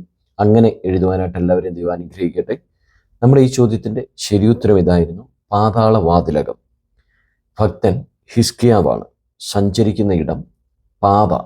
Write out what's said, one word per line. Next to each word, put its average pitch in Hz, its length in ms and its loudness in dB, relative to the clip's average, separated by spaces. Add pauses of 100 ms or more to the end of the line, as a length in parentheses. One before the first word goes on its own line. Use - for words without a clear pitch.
(400)
അങ്ങനെ 107 320 4 (140)
എഴുതുവാനായിട്ട് 92 520 -2
എല്ലാവരെയും 90 400 -2
ദൈവം 87 200 -6
അനുഗ്രഹിക്കട്ടെ. 87 600 -8 (640)
നമ്മുടെ 135 220 4
ഈ 127 60 2
ചോദ്യത്തിൻ്റെ 117 520 -2 (220)
ശരിയുത്തരം 104 540 2
ഇതായിരുന്നു, 87 460 0 (260)
പാതാള 110 440 0 (140)
വാതിലകം. 82 500 -2 (1000)
ഭക്തൻ 101 360 0 (380)
ഹിസ്കിയാവാണ്. 104 720 0 (360)
സഞ്ചരിക്കുന്ന 101 720 -2
ഇടം 80 260 -4 (600)
പാത, 101 300 2 (140)